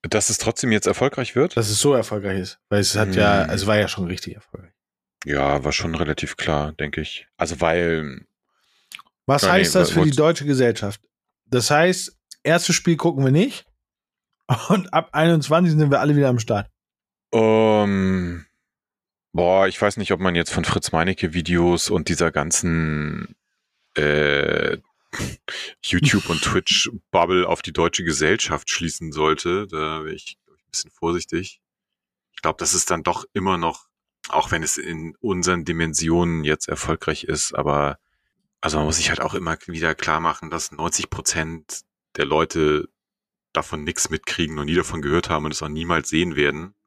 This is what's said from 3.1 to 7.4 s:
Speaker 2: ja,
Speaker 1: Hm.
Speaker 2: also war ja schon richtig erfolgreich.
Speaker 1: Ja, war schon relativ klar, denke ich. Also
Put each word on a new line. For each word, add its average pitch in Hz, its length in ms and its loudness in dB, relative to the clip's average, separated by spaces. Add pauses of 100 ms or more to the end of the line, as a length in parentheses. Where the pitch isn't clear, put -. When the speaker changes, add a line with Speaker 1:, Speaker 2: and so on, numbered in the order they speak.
Speaker 2:
ja, 101 280 4
Speaker 1:
Hm. - 60 -4
Speaker 2:
also 95 160 -2
war 107 100 4
ja 101 120 2
schon 95 160 -4
richtig 90 300 -8
erfolgreich. - 380 -20 (520)
Speaker 1:
Ja, 71 400 0
war 71 80 0
schon 82 220 -2
relativ 78 420 -4
klar, 76 360 -2
denke 76 280 -6
ich. - 260 -10 (120)
Also 85 240 -4